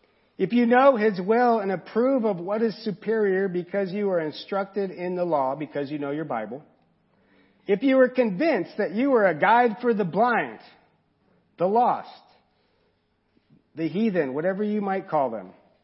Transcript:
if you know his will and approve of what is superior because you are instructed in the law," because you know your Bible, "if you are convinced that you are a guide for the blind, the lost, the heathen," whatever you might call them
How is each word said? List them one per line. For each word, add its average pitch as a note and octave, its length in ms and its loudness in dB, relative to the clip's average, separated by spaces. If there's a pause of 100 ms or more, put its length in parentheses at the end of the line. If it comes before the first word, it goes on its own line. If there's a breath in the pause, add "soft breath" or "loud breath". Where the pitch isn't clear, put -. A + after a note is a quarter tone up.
(400)
if F#3+ 140 0
you A#3+ 120 4
know B3+ 300 6
his G#3 260 0
will A3+ 380 2
and G3 120 -2
approve A3+ 540 0
of G3 140 -2
what G3+ 240 -4
is A3+ 200 0
superior G3+ 640 0
because F3+ 440 -4
you G3+ 180 -2
are F3 100 0
instructed G3 680 -6
in F3+ 260 -6
the F3+ 100 -2
law," C#3 300 0
because C#3+ 360 -6
you D3+ 80 -6
know C#3+ 100 -6
your D3+ 160 -6
Bible, A#2+ 380 -8 (1040 soft breath)
"if G3+ 160 0
you C4 160 4
are B3+ 100 6
convinced A#3 680 0
that F3+ 160 -4
you C4 200 0
are G#3+ 140 4
a E3 80 0
guide A3 460 2
for A#3+ 120 0
the G3+ 120 -2
blind, F3 560 -2 (1000)
the E3+ 80 2
lost, G3+ 420 2 (1700)
the D#3+ 120 -4
heathen," E3+ 460 0
whatever F#3 300 -2
you G#3 180 -2
might F#3+ 280 -4
call C#3+ 200 0
them F#2+ 220 -10 (320)